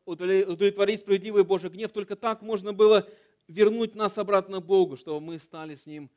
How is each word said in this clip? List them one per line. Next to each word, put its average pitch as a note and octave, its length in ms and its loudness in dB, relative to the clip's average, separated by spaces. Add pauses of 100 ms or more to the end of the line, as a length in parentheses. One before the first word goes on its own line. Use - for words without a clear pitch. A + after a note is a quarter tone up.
удовле-, F#3 400 -2
удовлетворить G3+ 560 0
справедливый G3+ 460 2
Божий F#3 240 -2
гнев, G3 240 -10
только G3+ 240 -8
так A3 240 -6
можно G#3 320 -8
было G#3 340 6 (400)
вернуть G#3+ 480 2
нас G#3 220 -4
обратно G3 420 -2
к E3 60 -10
Богу, F3 320 2
чтобы D3+ 240 -8
мы E3 180 -12
стали D#3 360 -16
с C3+ 100 -20
Ним D3+ 320 -18